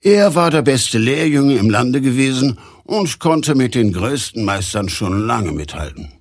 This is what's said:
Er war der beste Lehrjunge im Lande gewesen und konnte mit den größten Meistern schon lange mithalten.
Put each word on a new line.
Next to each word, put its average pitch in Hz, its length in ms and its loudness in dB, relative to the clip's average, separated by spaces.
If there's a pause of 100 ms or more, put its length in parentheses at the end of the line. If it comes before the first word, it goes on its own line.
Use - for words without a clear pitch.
Er 202 320 4
war 170 160 4
der 151 140 0
beste 127 340 0
Lehrjunge 139 600 2
im 107 120 2
Lande 127 320 0
gewesen 131 560 0 (260)
und 196 360 -2
konnte 156 340 0
mit 127 220 2
den 107 180 2
größten 113 500 -4
Meistern 98 460 -4
schon 101 380 -4
lange 110 240 -2
mithalten. 76 680 -10